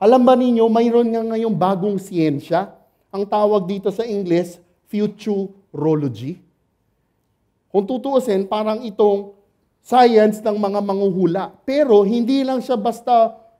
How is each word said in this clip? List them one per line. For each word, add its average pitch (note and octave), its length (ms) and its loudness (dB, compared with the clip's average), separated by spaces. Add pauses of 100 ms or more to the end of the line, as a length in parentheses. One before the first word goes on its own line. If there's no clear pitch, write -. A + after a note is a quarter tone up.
Alam A#3+ 240 4
ba C4 80 6
ninyo, A#3+ 320 2
mayroon A#3 480 2
nga A3+ 80 -4
ngayong A3+ 320 -4
bagong F#3 480 -2
siyensya, E3 720 -2 (400)
ang G3 160 -6
tawag G#3 400 0
dito G3 240 -4
sa G3+ 80 -6
Ingles, F#3 560 -2 (320)
futurology. D#3+ 1500 -4 (1300)
Kung G3 160 0
tutuusin, B3 640 -2
parang G#3+ 320 -4
itong G3+ 560 -2 (480)
science A3 560 4
ng G#3 160 -2
mga G#3 240 -2
manghuhula. F#3+ 800 -2
Pero C4 400 4
hindi A#3+ 400 0
lang C4 240 -4
siya C4 80 -4
basta A3+ 640 0 (220)